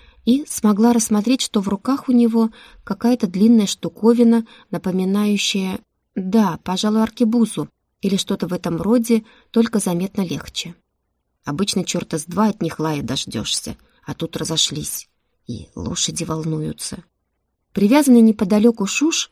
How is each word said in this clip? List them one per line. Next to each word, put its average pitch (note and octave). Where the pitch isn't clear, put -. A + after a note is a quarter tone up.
и C4+
смогла A3
рассмотреть, A3+
что -
в F#3
руках B3
у -
него A3+
какая-то A3+
длинная G#3
штуковина, A#3
напоминающая, F#3+
да, F#3+
пожалуй, G#3+
аркебузу A3
или G3
что-то F#3+
в F3+
этом E3+
роде, A3+
только A3+
заметно F#3
легче. E3
Обычно F3+
чёрта E3
с D#3
два G3+
от -
них -
лая D#3
дождёшься, -
а C#3+
тут -
разошлись, -
и -
лошади D#3+
волнуются. D#3
Привязанный A#3+
неподалёку G#3+
Шуш -